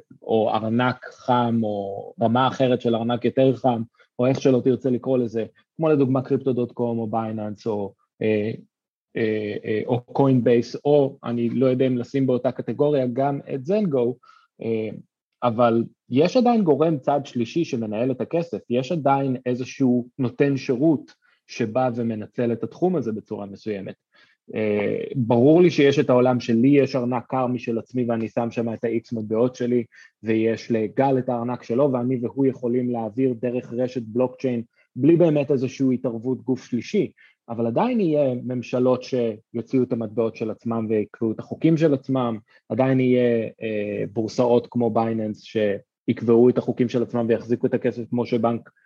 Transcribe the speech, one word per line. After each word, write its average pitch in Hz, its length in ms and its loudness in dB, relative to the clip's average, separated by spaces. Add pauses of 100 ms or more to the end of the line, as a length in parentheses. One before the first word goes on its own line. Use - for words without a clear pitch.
(220)
או 110 320 2
ארנק 117 580 0
חם, 120 520 0
או 98 580 -6
רמה 120 260 2
אחרת 123 340 0
של 117 140 0
ארנק 117 300 -2
יותר 131 300 4
חם, 117 260 0 (380)
או 123 80 2
איך 131 140 0
שלא 127 220 4
תרצה 131 260 0
לקרוא 127 280 -2
לזה, 113 280 -4 (320)
כמו 160 120 2
לדוגמה 135 320 2
קריפטו 131 320 -2
דוט 120 180 -4
קום 117 280 -4
או 113 80 -4
בייננס, 110 600 -6
או, 104 260 -4 (280)
אה, 107 300 0 (640)
אה, 107 360 -2 (120)
אה, 107 200 -2
או 120 160 -2
קוינבייס, 127 720 2 (100)
או 143 380 2
אני 120 260 -2
לא 120 160 0
יודע 131 220 2
אם 127 100 -2
לשים 131 300 -2
באותה 123 240 0
קטגוריה 131 600 -2
גם 139 260 -2 (140)
את 135 120 -8
זנגו, 139 520 0 (440)
אה, 110 280 -4 (540)
אבל 117 400 2 (260)
יש 156 280 2
עדיין 233 260 4
גורם 156 340 2
צד 143 280 0
שלישי 131 400 -4
שמנהל 113 460 -2
את 131 100 -4
הכסף, 113 380 -4 (100)
יש 127 220 -2
עדיין 139 540 0
איזשהו 123 600 0 (100)
נותן 139 400 0
שירות 135 560 0 (340)
שבא 127 480 -2
ומנצל 117 560 -4
את 113 120 -4
התחום 180 320 -2
הזה 113 160 -2
בצורה 101 340 -8
מסוימת. 98 500 -10 (600)
אה, 104 420 -2 (180)
ברור 127 460 6
לי 175 100 6
שיש 139 280 4
את 143 100 2
העולם 123 300 4
שלי, 120 300 2
יש 135 260 4
ארנק 123 340 -4
קר 131 180 -2
משל 120 320 -4
עצמי 123 260 -4
ואני 113 220 -2
שם 117 240 -4
שם 117 220 -4
את 107 100 -8
ה-X 113 180 -2 (100)
מטבעות 113 440 -2
שלי, 120 280 0 (400)
ויש 110 480 0
לגל 113 480 0
את 123 100 -4
הארנק 120 340 -4
שלו, 131 280 0
ואני 123 300 -2
והוא 131 240 -2
יכולים 123 440 -2
להעביר 120 440 -2
דרך 120 400 -6
רשת 123 320 -4
בלוקצ'יין, 123 560 -2 (340)
בלי 139 200 6
באמת 151 360 4
איזושהי 131 420 0
התערבות 120 480 -4
גוף 127 240 -4
שלישי, 123 460 -2 (380)
אבל 117 180 -4
עדיין 214 320 0
יהיה 147 340 2 (100)
ממשלות 123 600 0
שיוציאו 117 800 -2
את 123 100 -4
המטבעות 113 420 -2
של 110 160 -6
עצמם 113 380 -4
ויקבעו 110 420 -2
את - 80 -8
החוקים - 380 0
של 151 160 2
עצמם, 131 440 -2 (320)
עדיין 131 300 2
יהיה, 123 500 2 (120)
אה, 104 420 -4 (100)
בורסאות 120 580 2
כמו 120 180 0
בייננס 110 540 -2
שיקבעו 113 1080 2
את 123 80 2
החוקים 123 320 0
של 120 140 -2
עצמם 120 260 -2
ויחזיקו 113 380 0
את 123 60 -6
הכסף 117 360 -4
כמו 120 160 -2
שבנק 117 440 -2 (160)